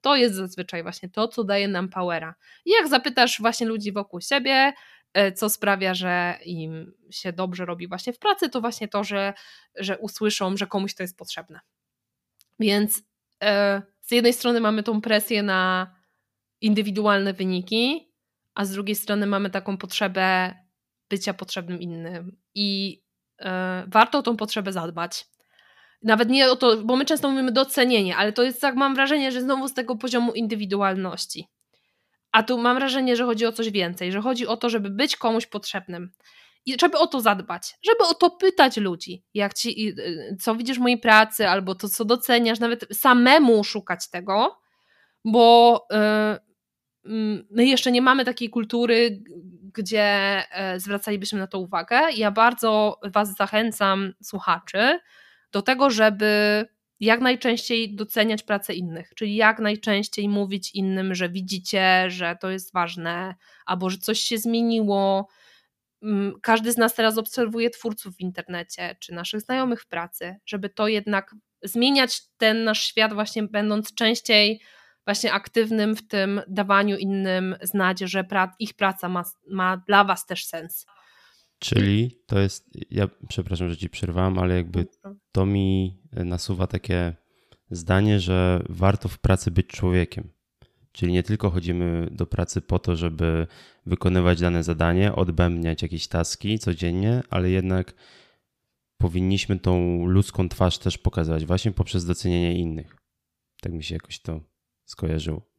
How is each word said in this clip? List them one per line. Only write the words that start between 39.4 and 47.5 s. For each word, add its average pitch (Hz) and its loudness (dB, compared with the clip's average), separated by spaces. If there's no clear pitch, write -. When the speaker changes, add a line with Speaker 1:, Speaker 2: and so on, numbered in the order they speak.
Speaker 1:
ci, - -6
i, 214 -2
y, 175 -8
co 226 0
widzisz 240 -4
w 247 -2
mojej 247 2
pracy, 220 6
albo 190 0
to, 196 -8
co 220 -4
doceniasz, 233 2
nawet 233 -2
samemu 247 6
szukać 185 -6
tego, 202 -2
bo, 233 8
y, 202 0
mm, 214 -2